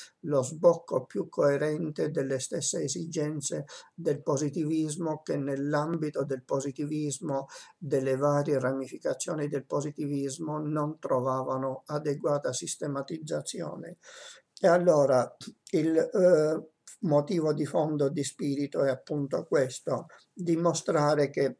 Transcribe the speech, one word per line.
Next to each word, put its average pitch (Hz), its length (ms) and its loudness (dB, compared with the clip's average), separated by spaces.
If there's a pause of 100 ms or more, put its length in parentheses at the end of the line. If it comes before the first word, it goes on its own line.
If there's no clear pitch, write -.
(220)
lo 143 200 2
sbocco 165 640 2
più - 240 -6
coerente 151 800 2
delle 135 300 -2
stesse 165 420 -4
esigenze 151 840 -4 (280)
del 151 300 -2
positivismo, 156 960 -2
che 147 160 -4
nell'ambito 147 880 -2
del 135 180 -6
positivismo, 143 1040 -4 (300)
delle 135 380 0
varie 143 440 2
ramificazioni 135 880 -2
del 143 180 -4
positivismo, 147 920 -4
non 151 400 -2
trovavano 131 880 -2
adeguata 147 680 -2
sistematizzazione. 156 1400 -8 (640)
E 185 40 6
allora 147 680 6 (360)
il, 160 260 2
eh, 160 720 4 (300)
motivo 151 540 2
di 147 120 0
fondo 151 420 0
di 143 160 -2
Spirito 143 600 -2
è 135 60 4
appunto 143 540 -2
questo, 131 640 0 (260)
dimostrare 160 960 2
che - 300 0